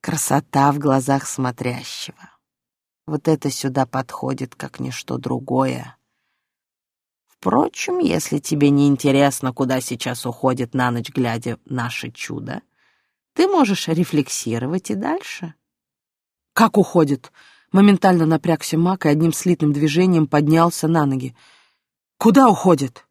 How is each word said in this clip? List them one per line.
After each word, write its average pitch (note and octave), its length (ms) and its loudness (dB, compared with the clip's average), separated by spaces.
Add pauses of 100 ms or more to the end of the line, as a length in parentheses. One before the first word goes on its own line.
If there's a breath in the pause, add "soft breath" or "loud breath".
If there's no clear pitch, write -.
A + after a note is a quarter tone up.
"Красота C#3+ 680 0
в C#3+ 80 -2
глазах C#3 480 0
смотрящего". - 1040 -8 (800)
Вот D3+ 160 -4
это D3 240 0
сюда C3 360 -2
подходит, C3 680 -8
как - 240 -14
ничто B2+ 400 -8
другое. B2+ 800 -4 (1300)
Впрочем, - 720 -2
если E3 400 -2
тебе C#3+ 320 2
не C#3+ 160 4
интересно, C#3 640 2
куда C3 280 -2
сейчас B2 460 -8
уходит B2+ 480 -4
на B2 180 0
ночь A#2+ 180 -8
глядя A#2 540 -4
наше A#2+ 480 -8
чудо, - 500 -12 (720)
ты F4+ 140 2
можешь C4+ 400 0
рефлексировать D3 1040 -4
и - 20 -2
дальше. G#3+ 600 -8 (1000)
"Как G#3+ 260 2
уходит?" D#3 540 0 (400 soft breath)
Моментально F#3+ 540 6
напрягся D#3+ 520 0
маг F3+ 280 0
и - 20 4
одним D#3 240 2
слитным E3 400 0
движением D#3 560 2
поднялся D#3+ 580 2
на D#3+ 180 2
ноги. C3 300 -4 (840 soft breath)
"Куда A#3 320 6
уходит?" D#3 640 2